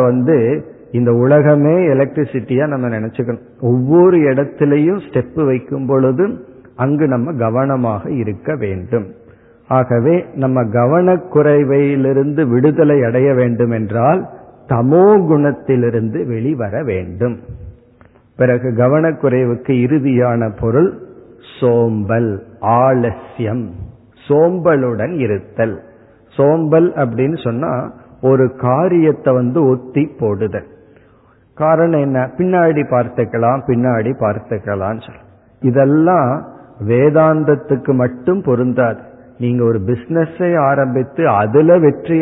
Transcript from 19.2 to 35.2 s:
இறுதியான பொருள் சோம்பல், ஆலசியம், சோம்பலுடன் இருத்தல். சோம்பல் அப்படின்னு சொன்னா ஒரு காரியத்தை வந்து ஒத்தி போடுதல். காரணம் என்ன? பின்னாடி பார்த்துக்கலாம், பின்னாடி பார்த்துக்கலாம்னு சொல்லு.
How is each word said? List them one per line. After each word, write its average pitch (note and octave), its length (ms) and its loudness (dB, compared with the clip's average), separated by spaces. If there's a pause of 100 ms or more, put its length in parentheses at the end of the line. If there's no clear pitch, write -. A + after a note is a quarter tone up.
இறுதியான B2 800 0
பொருள் C3 340 0 (600)
சோம்பல், A#2 800 0 (420)
ஆலசியம், A#2+ 920 -2 (580)
சோம்பலுடன் D3+ 920 0
இருத்தல். G#2+ 580 -4 (580)
சோம்பல் D#3+ 600 2
அப்படின்னு C3+ 500 -2
சொன்னா C3 300 -4 (480)
ஒரு C3 240 4 (100)
காரியத்தை D3+ 800 0
வந்து B2+ 320 0
ஒத்தி C3 380 0 (140)
போடுதல். G#2 500 -4 (880)
காரணம் D#3+ 440 2
என்ன? C3+ 180 -2 (160)
பின்னாடி F3 480 0
பார்த்துக்கலாம், A#2+ 800 -2
பின்னாடி A#2+ 520 0
பார்த்துக்கலாம்னு G#2 840 -6
சொல்லு. - 200 -20 (380)